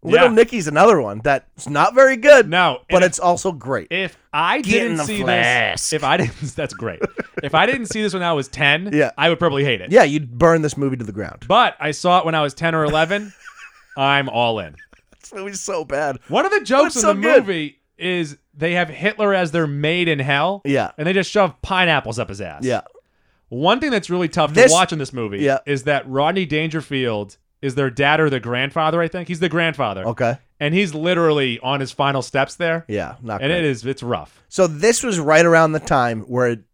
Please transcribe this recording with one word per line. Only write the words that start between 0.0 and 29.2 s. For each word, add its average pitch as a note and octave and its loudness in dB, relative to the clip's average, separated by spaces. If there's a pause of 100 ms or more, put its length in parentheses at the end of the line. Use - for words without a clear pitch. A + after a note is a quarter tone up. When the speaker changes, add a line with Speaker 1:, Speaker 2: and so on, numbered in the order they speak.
Speaker 1:
Little A3 6
Speaker 2:
Yeah. A#3 0
Speaker 1:
Nicky's A3+ 2
another E3+ 6
one G#2 -6
that's - -4
not D3+ 0
very C4 6
good, B3 8
Speaker 2:
No, E3 2 (100)
Speaker 1:
but F#3 2
Speaker 2:
and F3+ 6
Speaker 1:
it's F3 -2
also F3 0
great. B2 -6
Speaker 2:
if F#3 -6 (140)
I F3+ 0
Speaker 1:
Get G3+ -2
Speaker 2:
didn't A#3 2
Speaker 1:
in D#3+ -4
the D3 -2
Speaker 2:
see G#3 -4
Speaker 1:
flask. A#2 0
Speaker 2:
this, - -4
if D3+ -4
I C#3+ 2
didn't, C#3 -2
<laughs> C#3 -10
that's D3 -6
great. G2+ -8 (420)
If C#3 -6
I E3+ 4
didn't B3 -4
see G#3+ -6
this G3 -2
when F3+ -6
I E3+ -2
was C#3+ -2
ten, D3 -2
Speaker 1:
Yeah. D3 2
Speaker 2:
I D3 0
would E3+ 2
probably C#3+ 0
hate A2+ -2
it. F#2 -8
Speaker 1:
Yeah, A3+ 8
you'd C#3 -2
burn E3 4
this D3+ -4
movie C#3 -2
to A#2+ -10
the G#2 -10
ground. F#2+ -12
Speaker 2:
But G3+ 2
I D3+ -4
saw F3+ 2
it D#3+ -2
when D#3+ -2
I D#3 0
was C#3+ -2
ten E3 -4
or D#3 0
eleven. E3 -2 (320)
Speaker 1:
<laughs> - -20
Speaker 2:
I'm C#3 0
all A#2 0
in. D#2 -12 (420)
Speaker 1:
This - -20
movie's G3 -12
so F3+ -8
bad. C#3 -6 (100)
Speaker 2:
One A#3+ 0
of G4 -2
the G#4 0
jokes C4 2
Speaker 1:
It's D#4+ -6
Speaker 2:
in A#3 -2
Speaker 1:
so G#3 2
Speaker 2:
the - -2
Speaker 1:
good. D#4 6
Speaker 2:
movie D#3+ -8 (160)
is E3+ -6 (160)
they D#3+ -4
have F3 0
Hitler G3+ -2
as F3+ 0
their D#3+ 0
maid D#3 0
in D3+ 0
hell. D3 0
Speaker 1:
Yeah. C3+ 0
Speaker 2:
And D3+ -6
they F3 0
just F#3+ 0
shove F#3+ 0
pineapples D#3 0
up G#2+ -4
his G2 -12
ass. E2 -12
Speaker 1:
Yeah. B2 -2 (680)
Speaker 2:
One F3 0
thing D4+ -2
that's G#3 -2
really F3 -2
tough D3+ 0
Speaker 1:
This E3+ 8
Speaker 2:
to - 6
watch F3+ 2
in D#3+ -6
this C3 -8
movie G#2+ -8
Speaker 1:
Yeah. C3+ 0
Speaker 2:
is C#3 -4
that C3+ -2
Rodney D#3+ 0
Dangerfield C#3 -4 (260)
is C3+ -6
their C3+ -2
dad C#3 2
or D#3 2
the C3 -4
grandfather, C#3 -4
I E3 -2
think. E3+ -10